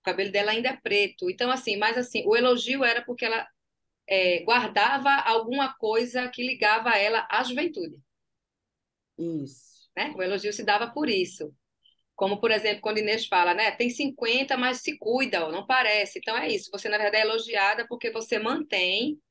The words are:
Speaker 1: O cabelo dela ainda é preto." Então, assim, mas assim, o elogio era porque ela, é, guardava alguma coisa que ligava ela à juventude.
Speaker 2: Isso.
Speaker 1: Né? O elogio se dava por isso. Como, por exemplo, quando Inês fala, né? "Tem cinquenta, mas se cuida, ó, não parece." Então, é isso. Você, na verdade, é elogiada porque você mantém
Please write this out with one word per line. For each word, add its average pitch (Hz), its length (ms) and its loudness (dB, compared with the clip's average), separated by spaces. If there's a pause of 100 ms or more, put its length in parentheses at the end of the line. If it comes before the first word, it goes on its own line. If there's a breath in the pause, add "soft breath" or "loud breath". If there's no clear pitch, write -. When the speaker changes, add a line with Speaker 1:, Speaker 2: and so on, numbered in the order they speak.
Speaker 1:
O - 20 -20
cabelo 190 300 -2
dela 208 180 2
ainda 233 200 0
é - 60 -8
preto." 202 540 0
Então, 240 220 -2
assim, 233 240 -2
mas 214 200 0
assim, 240 300 -2
o 214 100 4
elogio 247 460 2
era 240 220 2
porque 247 200 -8
ela, 226 220 -2 (640)
é, 180 340 2
guardava 247 680 2
alguma 247 680 2
coisa 240 520 -2
que 247 160 -8
ligava 226 520 2
ela 214 340 2
à 226 140 0
juventude. 247 520 -4 (1200)
Speaker 2:
Isso. 160 800 -8
Speaker 1:
Né? 262 200 -4
O 185 60 -4
elogio 190 300 -2
se 214 120 -8
dava 208 260 2
por 302 180 -2
isso. 180 460 -2 (640 soft breath)
Como, 196 240 0
por 226 100 2
exemplo, 208 300 2
quando 214 180 -2
Inês 214 300 -2
fala, 175 260 4
né? 208 160 2
"Tem 240 200 -2
cinquenta, 269 680 -2
mas 254 240 0
se - 180 -6
cuida, 214 480 0
ó, 156 60 -4
não 185 120 -6
parece." 214 540 2
Então, 220 180 -4
é 302 120 -2
isso. 214 240 -2
Você, 208 160 -6
na 208 100 0
verdade, 208 200 2
é - 20 4
elogiada 220 680 0
porque 240 240 -6
você 226 300 -2
mantém 226 800 -2 (100)